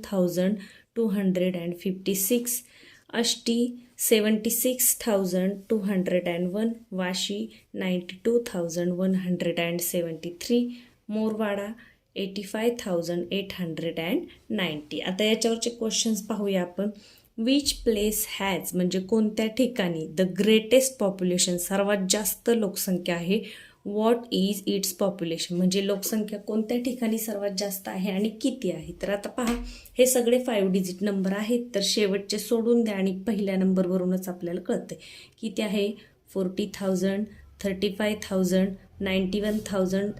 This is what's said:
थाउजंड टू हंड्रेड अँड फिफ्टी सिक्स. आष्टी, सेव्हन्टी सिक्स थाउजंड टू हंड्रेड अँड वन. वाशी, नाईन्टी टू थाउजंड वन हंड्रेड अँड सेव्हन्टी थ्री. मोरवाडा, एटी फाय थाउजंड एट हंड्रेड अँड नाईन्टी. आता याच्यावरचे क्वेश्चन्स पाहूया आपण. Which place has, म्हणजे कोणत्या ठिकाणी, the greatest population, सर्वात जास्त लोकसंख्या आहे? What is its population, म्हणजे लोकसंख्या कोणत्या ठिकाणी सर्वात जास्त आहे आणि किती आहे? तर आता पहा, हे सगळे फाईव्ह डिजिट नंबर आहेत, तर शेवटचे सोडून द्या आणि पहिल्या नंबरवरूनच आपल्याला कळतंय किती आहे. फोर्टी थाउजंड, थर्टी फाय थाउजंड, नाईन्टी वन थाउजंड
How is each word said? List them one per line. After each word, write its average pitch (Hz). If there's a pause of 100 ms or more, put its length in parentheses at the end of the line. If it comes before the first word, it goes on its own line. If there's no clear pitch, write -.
थाउजंड 185 (380)
टू 233
हंड्रेड 185
अँड 175
फिफ्टी 190
सिक्स. - (500)
आष्टी, 233 (180)
सेव्हन्टी 214
सिक्स 254
थाउजंड 190 (180)
टू 220
हंड्रेड 185
अँड 175
वन. 214 (240)
वाशी, 185 (240)
नाईन्टी 185
टू 233
थाउजंड 175
वन 185
हंड्रेड 175
अँड 170
सेव्हन्टी 170 (100)
थ्री. 240 (260)
मोरवाडा, 214 (440)
एटी 196
फाय 220 (100)
थाउजंड 175
एट 196
हंड्रेड 165
अँड 196 (300)
नाईन्टी. 160
आता 185
याच्यावरचे 226
क्वेश्चन्स 220
पाहूया 196
आपण. 190 (500)
Which 277
place 214 (160)
has, 196 (140)
म्हणजे 180
कोणत्या 214
ठिकाणी, 208
the 175
greatest 220
population, 180
सर्वात 196 (140)
जास्त 208
लोकसंख्या 190
आहे? 175 (480)
What 214
is 202
its 190 (140)
population, 175
म्हणजे 185
लोकसंख्या 202
कोणत्या 220
ठिकाणी 233
सर्वात 202
जास्त 202
आहे 190
आणि 196
किती 220
आहे? 160 (100)
तर 185
आता 202
पहा, 240 (360)
हे 254
सगळे 247
फाईव्ह 202
डिजिट 185
नंबर 190
आहेत, 226
तर 202
शेवटचे 202
सोडून 233
द्या 214
आणि 190
पहिल्या 196
नंबरवरूनच 185
आपल्याला 175
कळतंय - (420)
किती 220
आहे. 208 (420)
फोर्टी 190
थाउजंड, 196 (380)
थर्टी 196
फाय 214
थाउजंड, 185 (320)
नाईन्टी 190
वन 214
थाउजंड 196